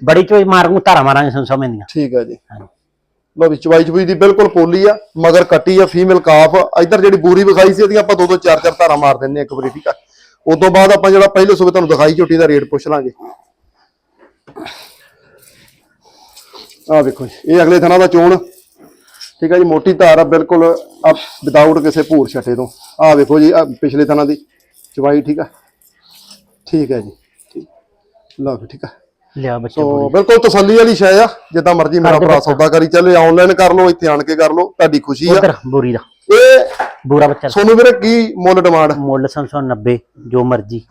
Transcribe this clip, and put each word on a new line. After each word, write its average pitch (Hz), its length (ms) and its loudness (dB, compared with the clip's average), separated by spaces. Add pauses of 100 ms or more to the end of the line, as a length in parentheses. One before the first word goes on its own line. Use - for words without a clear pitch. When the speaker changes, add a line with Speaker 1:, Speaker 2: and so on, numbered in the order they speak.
Speaker 1:
ਬੜੀ 160 200 2
ਚੋਈ 202 200 2
ਮਾਰ 185 260 0
ਨੂੰ 185 160 0
ਧਾਰਾਂ 170 180 2
ਮਾਰਾਂਗੇ 139 280 0
ਸੰਸੋ 131 260 -6
ਮਹਿੰਦੀਆਂ। 120 320 -8
Speaker 2:
ਠੀਕ 139 260 -6
ਆ 120 80 -2
ਜੀ। 120 140 -14 (140)
Speaker 1:
ਹਾਂ। - 80 -20 (800)
Speaker 2:
ਲਓ 165 100 2
ਵੀ, 151 60 -4
ਚਵਾਈ 165 280 0
ਚਵਾਈ 170 220 -2
ਦੀ 180 80 -4
ਬਿਲਕੁਲ 196 340 2
ਪੋਲੀ 175 380 0
ਆ, 208 120 2 (200)
ਮਗਰ 165 260 2
ਕੱਟੀ 180 360 0
ਆ, 190 60 4
ਫੀਮੇਲ 180 340 0
ਕਾਫ। 160 360 2 (260)
ਇੱਧਰ 185 200 0
ਜਿਹੜੀ 196 160 2
ਬੂਰੀ 180 260 2
ਵਿਖਾਈ 190 300 2
ਸੀ, 196 100 0
ਇਹਦੀਆਂ 208 160 0
ਆਪਾਂ 202 160 0
ਦੋ 180 120 0
ਦੋ 185 100 0
ਚਾਰ 160 220 0
ਚਾਰ 170 120 -2
ਧਾਰਾਂ 165 260 0
ਮਾਰ 139 200 0
ਦਿੰਦੇ 135 220 -8
ਆ 143 40 -6
ਇੱਕ 143 100 -14
ਵਾਰੀ, 131 160 -10
ਠੀਕ 151 180 -14
ਆ। - 60 -6 (540)
ਉਸ 160 120 0
ਤੋਂ 185 100 2
ਬਾਅਦ 190 220 4
ਆਪਾਂ 196 200 2
ਜਿਹੜਾ 196 160 4
ਪਹਿਲੇ 196 280 2
ਸੂਬੇ 180 160 0
ਤੁਹਾਨੂੰ 175 180 -2
ਦਿਖਾਈ 156 240 2
ਝੋਟੀ 165 240 0
ਦਾ 165 100 2
ਰੇਟ 143 160 0
ਪੁੱਛ 143 240 -8
ਲਾਂਗੇ। 139 240 -6 (3750)
ਆਹ 156 120 0
ਵੇਖੋ 131 220 -6
ਜੀ, - 280 -6
ਇਹ 175 80 2
ਅਗਲੇ 170 180 2
ਥਣਾ 175 180 0
ਦਾ 185 100 2
ਚੋਣ, 175 300 2
ਠੀਕ - 1120 -14
ਆ 180 60 0
ਜੀ। 180 60 2
ਮੋਟੀ 160 300 -2
ਧਾਰ 160 240 4
ਆ 165 60 2
ਬਿਲਕੁਲ, 165 400 0 (420)
ਆ 156 60 4
without 151 720 0
ਕਿਸੇ 156 180 -2
ਭੂਰ 147 260 0
ਛੱਟੇ 123 280 -6
ਤੋਂ। 123 120 -8 (340)
ਆਹ 156 140 4
ਵੇਖੋ 143 240 2
ਜੀ, 151 120 4
ਆਹ 165 140 0
ਪਿਛਲੇ 139 400 -4
ਥਣਾ 147 200 -2
ਦੀ 147 100 -4 (600)
ਚਵਾਈ, 143 260 -2
ਠੀਕ 147 180 -8
ਆ, 165 40 -8 (1200)
ਠੀਕ 151 240 -4
ਆ 123 80 -4
ਜੀ, 101 120 -16 (420)
ਠੀਕ। - 120 -18 (760)
ਲਓ 135 160 -8
ਵੀ, - 100 -20
ਠੀਕ - 180 -20
ਆ। - 20 -20 (500)
Speaker 1:
ਲਿਆ 131 200 -8
ਬੱਚੇ 117 240 -8
Speaker 2:
ਸੋ 147 80 -2
Speaker 1:
ਪੂਰੀ। 143 240 -4
Speaker 2:
ਬਿਲਕੁਲ 226 360 2
ਤਸੱਲੀ 202 280 2
ਵਾਲੀ 226 180 2
ਸ਼ੈ 190 240 2
ਆ, 226 80 2 (260)
ਜਿੱਦਾਂ 170 220 0
ਮਰਜ਼ੀ 160 240 -2
ਮੇਰਾ 165 140 2
Speaker 1:
ਕਰਦੇ 151 120 0
Speaker 2:
ਭਰਾ 160 100 2
Speaker 1:
ਬੱਚਾ। 147 160 -2
Speaker 2:
ਸੌਦਾ 143 180 0
ਕਰੀ 160 180 0
ਚੱਲੇ, 175 280 2
ਆਨਲਾਈਨ 170 380 4
ਕਰ 180 200 2
ਲਓ, 185 160 2
ਇੱਥੇ 170 180 -4
ਆਣ 147 160 -2
ਕੇ 156 120 -6
ਕਰ 156 140 -14
ਲਓ, 175 200 -4
ਤੁਹਾਡੀ 160 300 -2
ਖੁਸ਼ੀ 139 280 -8
ਆ। 170 60 2
Speaker 1:
ਉਧਰ 190 200 0 (140)
ਬੂਰੀ 127 260 -4
ਦਾ। 117 60 -6 (360)
Speaker 2:
ਇਹ 254 300 4 (420)
Speaker 1:
ਬੂਰਾ 147 200 0
ਬੱਚਾ। 143 200 -6
Speaker 2:
ਸੋਨੂੰ 208 300 2
ਵੀਰੇ, 240 140 6
ਕੀ 226 460 -2
ਮੁੱਲ 185 240 0
ਡਿਮਾਂਡ? 160 320 0
Speaker 1:
ਮੁੱਲ 139 340 -4
ਸੰਸੋ 143 340 -10
ਨੱਬੇ, 120 380 -6 (280)
ਜੋ 123 160 -2
ਮਰਜ਼ੀ। 117 480 -6